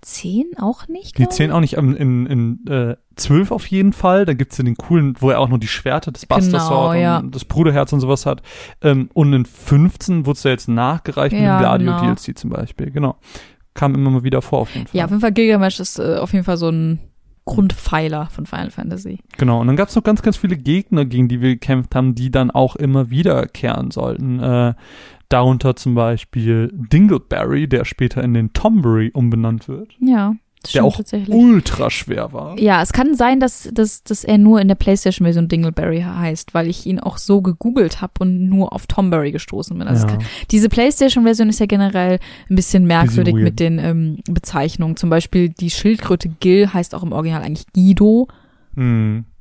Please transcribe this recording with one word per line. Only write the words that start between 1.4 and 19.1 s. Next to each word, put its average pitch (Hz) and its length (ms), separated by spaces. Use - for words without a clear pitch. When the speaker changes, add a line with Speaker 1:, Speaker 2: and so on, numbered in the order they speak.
Speaker 2:
auch 170 80
nicht, 151 140
in, 139 200
in, 127 300
in, 123 420
äh, 120 300
zwölf 175 360
auf - 160
jeden 196 260
Fall. 190 320
Da 165 80
gibt's 131 240
ja 127 80
den 120 100
coolen, 151 460
wo 131 80
er 120 100
auch 131 80
noch 120 120
die 110 100
Schwerter, 143 420
das - 140
Buster 180 320
Speaker 1:
Genau, 165 100
Speaker 2:
Sword 165 300
Speaker 1:
ja. 175 220
Speaker 2:
und 131 140
das 131 120
Bruderherz 143 480
und 143 80
sowas 131 240
hat. 139 160
Ähm, 135 320
und 147 180
in 127 140
fünfzehn 165 800
wurd's 147 180
ja 135 80
jetzt 123 160
nachgereicht 139 680
mit - 100
Speaker 1:
Ja, - 140
Speaker 2:
dem - 40
Gladio - 260
Speaker 1:
genau. - 140
Speaker 2:
D 120 80
L - 80
C - 160
zum - 160
Beispiel. 139 420
Genau. 139 240
Kam 139 200
immer 139 140
mal 131 160
wieder 131 160
vor 135 180
auf 123 160
jeden 120 120
Fall. - 120
Speaker 1:
Ja, 170 60
auf 185 60
jeden 208 100
Fall 226 100
Gilgamesh 202 480
ist, - 200
äh, - 180
auf - 160
jeden 185 100
Fall 175 140
so 170 100
ein 160 320
Grundpfeiler 160 840
von - 160
Final - 260
Fantasy. 190 480